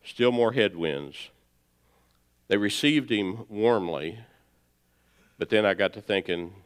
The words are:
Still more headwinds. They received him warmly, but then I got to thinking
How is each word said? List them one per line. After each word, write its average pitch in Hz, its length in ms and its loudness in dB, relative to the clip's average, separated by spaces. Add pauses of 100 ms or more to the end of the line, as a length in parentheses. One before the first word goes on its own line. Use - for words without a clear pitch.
Still 123 300 2
more 117 200 2
headwinds. 85 760 -2 (1160)
They - 80 4
received 123 520 0
him 104 400 -2
warmly, 101 720 -2 (1200)
but - 100 -6
then 107 160 2
I 98 100 4
got 95 180 0
to 107 80 -14
thinking 90 540 -4 (120)